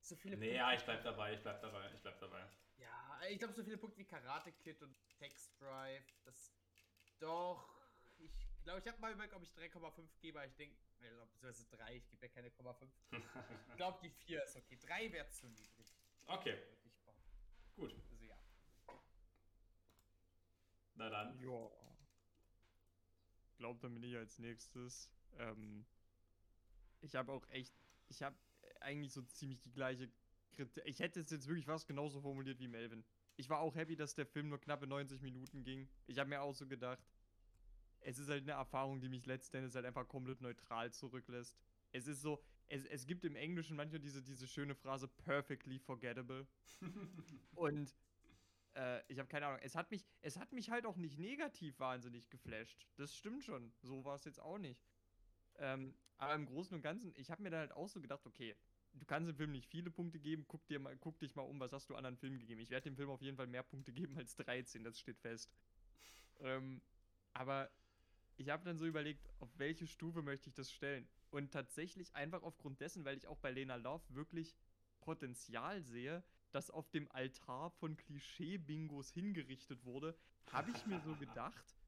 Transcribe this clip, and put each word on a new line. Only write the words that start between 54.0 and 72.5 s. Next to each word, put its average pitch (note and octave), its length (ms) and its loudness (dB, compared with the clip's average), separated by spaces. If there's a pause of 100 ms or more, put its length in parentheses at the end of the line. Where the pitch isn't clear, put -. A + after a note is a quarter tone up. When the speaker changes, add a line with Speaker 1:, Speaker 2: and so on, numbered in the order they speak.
Speaker 3:
war's C#3+ 220 -2
jetzt C#3+ 160 -8
auch E3+ 160 -2
nicht. D3+ 260 -4 (720)
Ähm, C3+ 380 2 (220)
aber C#3+ 180 6
im D3+ 100 4
Großen F3 300 -2
und D3+ 60 0
Ganzen, E3+ 340 0
ich C3+ 160 -6
hab E3 80 -2
mir G3+ 120 0
dann D#3+ 100 4
halt C#3+ 120 0
auch F3 140 0
so G3 140 -6
gedacht, C#3 240 -4
okay, A2+ 300 -4 (380)
du C3 120 -10
kannst E3 240 6
dem D#3 60 2
Film D3+ 160 4
nicht C3 160 -2
viele E3+ 240 0
Punkte E3 280 0
geben, D3+ 280 2
guck - 200 -6
dir D3 120 2
mal, C3+ 180 -4
guck D#3+ 220 -4
dich C#3 160 -2
mal C#3 80 2
um, C3+ 160 -2
was B2+ 120 2
hast C3+ 180 -4
du C#3 60 -2
anderen B2+ 220 -2
Filmen C3+ 220 0
gegeben? A2+ 200 -6
Ich A#2 100 -6
werd B2+ 160 4
dem C#3 100 0
Film C#3 140 2
auf C3+ 120 0
jeden C3+ 160 -2
Fall B2+ 100 2
mehr B2 160 0
Punkte C3+ 300 -6
geben C#3 240 0
als B2+ 180 -4
dreizehn, B2+ 480 0
das A2+ 160 -4
steht A#2 200 -6
fest. A#2 300 -4 (920)
Ähm, C3 420 2 (520)
aber C3+ 360 4 (680)
ich C3+ 120 -2
hab D#3+ 140 4
dann F3 160 2
so D#3+ 80 4
überlegt, D3+ 420 2 (100)
auf B2 100 -6 (100)
welche D#3+ 260 4
Stufe E3 380 0
möchte C#3 260 0
ich B2 60 -10
das C3 160 -2
stellen? C#3 360 0 (220)
Und C#3+ 220 2
tatsächlich E3 640 -2
einfach D#3+ 280 2
aufgrund C#3+ 380 -4